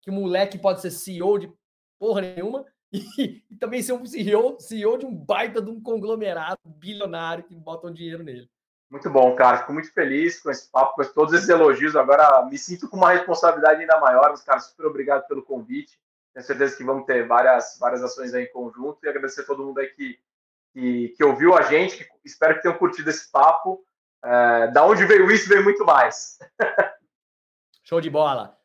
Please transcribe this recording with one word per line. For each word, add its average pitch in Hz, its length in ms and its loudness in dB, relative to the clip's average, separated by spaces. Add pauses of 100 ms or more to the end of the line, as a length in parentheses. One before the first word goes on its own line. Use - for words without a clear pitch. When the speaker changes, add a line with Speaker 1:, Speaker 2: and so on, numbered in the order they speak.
Speaker 1:
que - 80 -18
o 190 40 -8
moleque 196 440 -4
pode 185 240 -2
ser 180 100 -10
C - 220 -14
E 175 100 -10
O 202 140 0
de - 140 -10 (480)
porra 202 220 -4
nenhuma 185 440 -10 (120)
<laughs> - 140 -20
e, - 580 -8
e 208 80 -20
também 240 240 -8
ser 254 120 -6
um 247 120 -10
C 247 160 -12
E 208 140 -2
O, 240 240 -2
C - 180 -14
E 208 80 -6
O 240 120 0
de 262 80 -10
um 247 100 -12
baita 202 460 -6
de 202 80 -10
um 226 120 -16
conglomerado 202 840 -8
bilionário 170 800 -12
que 175 120 -20
botam 165 380 -16
dinheiro 165 300 -14
nele. 127 260 -18 (400)
Speaker 2:
Muito 143 200 -10
bom, 127 260 4
cara. 123 220 4
Fico - 160 -10
muito 156 180 -10
feliz 156 500 -2
com 147 100 -6
esse - 180 -10
papo, 135 260 0
com 139 180 -6
todos 151 200 2
esses 170 160 2
elogios. 151 460 4
Agora 139 500 6
me 139 120 -12
sinto - 300 -14
com 190 100 -12
uma 180 160 4
responsabilidade 160 680 2
ainda 160 180 4
maior. 135 300 6
Mas, 143 140 -8
cara, 135 160 0
super - 260 -14
obrigado 139 420 -2
pelo 135 160 -8
convite. 127 560 -12 (340)
Tenho 127 120 -20
certeza 135 320 -4
que - 60 -14
vamos 135 220 -4
ter 120 220 0
várias, 123 520 2
várias 123 240 -2
ações 123 300 -10
aí 123 100 -4
em 123 80 -14
conjunto. 123 520 -12
E 151 60 -6
agradecer 139 320 -8
a 131 40 -12
todo 139 200 -8
mundo 135 140 -10
aí 135 80 -6
que, 135 320 -16 (520)
que, 123 380 -6
que 135 140 -2
ouviu 147 340 6
a 151 60 4
gente. 175 420 -2
Que - 60 -20 (140)
espero - 300 0
que - 60 -12
tenham 170 160 -2
curtido 156 320 -4
esse - 220 -8
papo. 160 520 2 (400)
É, 120 440 2
da 143 180 4
onde 196 200 4
veio 185 260 6
isso, 208 180 0
veio 196 140 6
muito 202 220 2
mais. - 520 2 (220)
<laughs> - 1200 -8
Speaker 1:
Show 170 160 -4
de 160 100 -8
bola. 139 560 -2